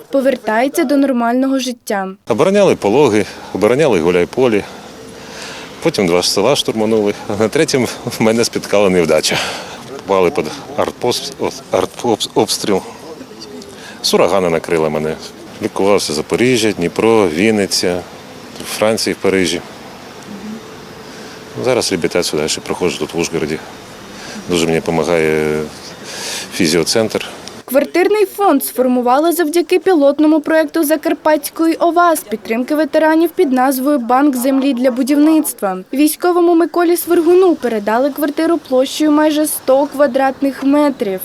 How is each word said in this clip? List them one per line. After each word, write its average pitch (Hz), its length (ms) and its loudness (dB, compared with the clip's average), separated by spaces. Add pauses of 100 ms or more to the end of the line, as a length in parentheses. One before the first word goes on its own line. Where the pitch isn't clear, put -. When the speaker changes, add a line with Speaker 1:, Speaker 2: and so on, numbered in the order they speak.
(100)
Speaker 1:
Повертається 262 720 0
до 277 120 2
нормального 269 640 0
життя. 233 500 -4 (200)
Speaker 2:
Обороняли 190 480 4
Пологи, 107 500 4 (280)
обороняли 110 460 4
Гуляйполі. 90 640 2 (1160)
Потім 107 240 0
два 87 160 2
села 110 340 2
штурманули. 110 580 0 (240)
На 110 100 2
третім 139 400 0 (160)
в - 180 -4
мене 113 220 4
спіткала 101 460 0
невдача. 80 460 2 (600)
Попали 95 340 2
під 80 140 -2 (320)
артпост-, - 560 -4 (380)
артобстріл. 101 1120 0 (1200)
З - 120 0
урагана 92 360 2
накрила 80 380 0
мене. 78 260 -2 (480)
Лікувався 98 500 0
Запоріжжя, 107 600 0
Дніпро, 98 560 2
Вінниця, 95 720 0 (640)
в - 140 -10
Франції, 107 360 0
в - 20 -6
Парижі. 90 440 0 (2000)
Зараз 117 280 0
реабілітацію 82 480 -2
далі 78 120 -2 (140)
проходжу 78 320 -2
тут 76 160 -6
в 82 40 -2
Ужгороді. 78 400 -4 (920)
Дуже 85 180 0
мені 80 120 0
допомагає 78 840 0 (920)
фізіоцентр. 92 760 0 (360)
Speaker 1:
Квартирний 370 600 2
фонд 359 380 2
сформували 254 680 2
завдяки 339 460 0
пілотному 302 600 4
проєкту 320 440 0
Закарпатської 311 880 0
овас 339 460 2
підтримки 226 540 -4
ветеранів 311 560 2
під 302 220 0
назвою 262 460 2
"Банк 254 380 2
землі 269 380 2
для 254 160 2
будівництва". 285 880 2 (140)
Військовому 339 600 2
Миколі 339 420 2
Свергуну 349 580 4
передали 226 560 0
квартиру 311 480 0 (100)
площею 269 420 0
майже 302 360 2
сто 277 400 2
квадратних 269 800 0
метрів. 277 600 0